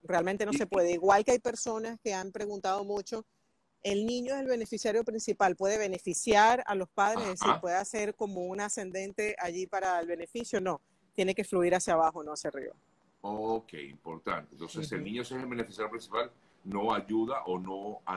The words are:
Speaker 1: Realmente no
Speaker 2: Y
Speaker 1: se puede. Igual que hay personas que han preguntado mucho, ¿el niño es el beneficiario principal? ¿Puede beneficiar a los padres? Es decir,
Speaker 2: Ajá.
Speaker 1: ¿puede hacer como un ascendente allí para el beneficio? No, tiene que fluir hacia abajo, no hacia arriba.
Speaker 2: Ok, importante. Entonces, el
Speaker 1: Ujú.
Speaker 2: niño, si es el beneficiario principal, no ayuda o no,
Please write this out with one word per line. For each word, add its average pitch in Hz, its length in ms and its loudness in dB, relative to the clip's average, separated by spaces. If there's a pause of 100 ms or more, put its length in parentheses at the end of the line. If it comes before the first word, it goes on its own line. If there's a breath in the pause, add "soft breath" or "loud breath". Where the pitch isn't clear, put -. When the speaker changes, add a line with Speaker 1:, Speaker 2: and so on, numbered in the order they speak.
Speaker 1:
Realmente 180 440 0
no 208 60 -2
Speaker 2:
Y - 40 0
Speaker 1:
se 247 100 0
puede. 175 260 4
Igual 196 320 6
que 262 80 4
hay 247 80 4
personas 226 600 -4
que 208 120 -4
han 190 180 -4
preguntado 202 520 -2
mucho, 202 400 -6 (580)
¿el 202 240 2
niño 247 280 0
es 277 60 -2
el 269 60 -2
beneficiario 226 580 0
principal? 208 520 2
¿Puede 196 200 2
beneficiar 208 920 4
a 208 80 0
los 185 140 -2
padres? 208 360 2
Es 202 60 -2 (100)
decir, 208 100 4
Speaker 2:
Ajá. 165 100 4
Speaker 1:
¿puede 175 160 -2
hacer 208 380 -2
como 196 320 -4
un 190 140 -6
ascendente 202 800 -4
allí 180 280 -4
para 185 340 0
el 170 60 -4
beneficio? 175 540 -4
No, 185 200 -2 (340)
tiene 190 200 2
que 208 100 -4
fluir 175 300 4
hacia 180 200 2
abajo, 160 280 4
no 151 100 -8
hacia 151 160 -8
arriba. 135 260 -8 (480)
Speaker 2:
Ok, 110 520 -4
importante. 78 760 -8
Entonces, 85 400 -8
el 98 60 -4
Speaker 1:
Ujú. 87 60 -6
Speaker 2:
niño, 113 200 -6
si 131 100 -12
es 127 80 -6
el 127 60 -8
beneficiario 110 420 -6
principal, 113 400 -6 (340 soft breath)
no 101 300 0
ayuda 110 500 0
o 92 140 -4
no, 98 440 -8 (140)